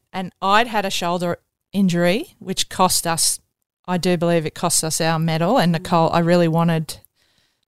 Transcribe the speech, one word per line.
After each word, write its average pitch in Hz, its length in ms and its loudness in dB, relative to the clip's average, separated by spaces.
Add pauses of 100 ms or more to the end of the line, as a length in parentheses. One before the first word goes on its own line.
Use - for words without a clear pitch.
(120)
And 185 300 -10
I'd 208 260 2
had 214 180 -4
a 190 40 -4
shoulder 175 480 -2 (340)
injury, 180 680 0
which 185 280 -6
cost - 380 0
us, - 340 -2 (460)
I 180 140 -2
do 180 180 0
believe 170 300 0
it - 80 -10
cost - 280 -2
us 160 160 -4
our 160 200 0
medal. 165 400 0
And 175 120 2
Nicole, 165 400 2
I - 80 0
really 170 280 4
wanted 165 500 0 (720)